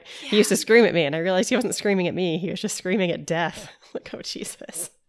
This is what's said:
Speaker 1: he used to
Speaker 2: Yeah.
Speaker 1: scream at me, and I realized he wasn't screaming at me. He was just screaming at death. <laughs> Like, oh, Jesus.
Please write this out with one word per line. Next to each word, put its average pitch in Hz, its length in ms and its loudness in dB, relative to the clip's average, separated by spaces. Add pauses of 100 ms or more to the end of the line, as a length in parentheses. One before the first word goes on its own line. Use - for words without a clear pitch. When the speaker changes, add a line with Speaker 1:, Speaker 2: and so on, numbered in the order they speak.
(200)
Speaker 1:
he 214 180 0
used 202 100 6
to 196 80 2
Speaker 2:
Yeah. - 40 0
Speaker 1:
scream 233 240 8
at 185 80 4
me, 165 120 4
and 143 100 0
I 160 60 -2
realized 185 300 0
he 254 60 2
wasn't 240 200 -2
screaming 190 320 0
at - 60 -4
me. 175 240 0
He 190 120 -6
was 196 100 -6
just - 160 -6
screaming 185 360 0
at 151 140 -6
death. 165 480 -4
<laughs> - 40 -20 (160)
Like, - 200 -12
oh, - 80 -12
Jesus. - 680 -12 (200)